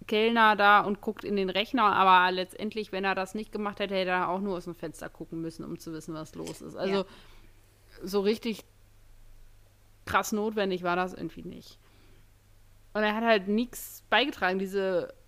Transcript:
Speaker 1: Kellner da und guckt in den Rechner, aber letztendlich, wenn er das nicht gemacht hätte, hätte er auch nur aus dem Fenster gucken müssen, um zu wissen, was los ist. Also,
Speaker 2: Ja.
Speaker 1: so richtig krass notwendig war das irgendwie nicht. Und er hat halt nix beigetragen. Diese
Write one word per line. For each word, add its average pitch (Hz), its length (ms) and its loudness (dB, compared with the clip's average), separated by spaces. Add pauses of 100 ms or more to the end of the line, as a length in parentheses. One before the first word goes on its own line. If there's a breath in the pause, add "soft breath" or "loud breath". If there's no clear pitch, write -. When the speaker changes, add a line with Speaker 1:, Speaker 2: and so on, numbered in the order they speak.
Speaker 1:
Kellner 220 480 4
da 202 260 8
und 196 200 -2
guckt - 220 -8
in 202 120 -4
den 190 140 0
Rechner, 214 360 0
aber 185 460 6
letztendlich, 202 600 -6
wenn 190 140 -4
er 190 100 0
das 190 200 -4
nicht 214 160 -10
gemacht 208 280 -6
hätte, 202 160 -4
hätte 185 160 0
er 180 180 0
auch 190 120 -2
nur 196 160 -2
aus 180 80 -10
dem 175 100 -10
Fenster 160 340 -12
gucken 165 320 -12
müssen, 165 240 -10
um 165 140 -10
zu 165 140 -12
wissen, 160 200 -12
was 156 220 -12
los 160 260 -12
ist. 160 140 -14
Also, 196 260 -2
Speaker 2:
Ja. 185 40 -6 (1000 loud breath)
Speaker 1:
so 196 180 -2
richtig 220 420 -2 (1400)
krass - 280 0
notwendig 208 500 -2
war 175 120 0
das 185 180 -2
irgendwie 165 300 -12
nicht. - 360 -16 (1120 soft breath)
Und 214 100 -2
er 214 120 0
hat 226 80 -4
halt 214 240 4
nix - 640 -2
beigetragen. 214 500 2
Diese 190 540 -2 (140)